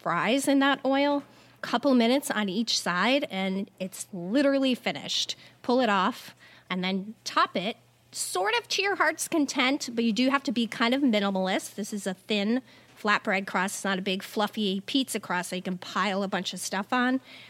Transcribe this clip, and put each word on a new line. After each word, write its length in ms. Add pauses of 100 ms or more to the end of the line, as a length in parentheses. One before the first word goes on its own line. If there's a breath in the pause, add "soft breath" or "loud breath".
fries 480
in 100
that 260
oil. 380 (400 loud breath)
Couple 320
minutes 360
on 180
each 320
side, 500
and 400 (100)
it's 320
literally 640
finished. 600 (280 loud breath)
Pull 180
it 80
off, 460 (360 loud breath)
and 120
then 320 (100)
top 320
it 200 (360)
sort 440
of 120
to 140
your 140
heart's 320
content, 640
but 120
you 80
do 180
have 140
to 80
be 140
kind 280
of 80
minimalist. 720
This 180
is 140
a 80
thin 480 (380 loud breath)
flatbread 460
crust. 300
It's 80
not 140
a 40
big, 200
fluffy 640
pizza 320
crust 320
that 60
you 60
can 160
pile 440
a 60
bunch 260
of 60
stuff 320
on. 280 (280 loud breath)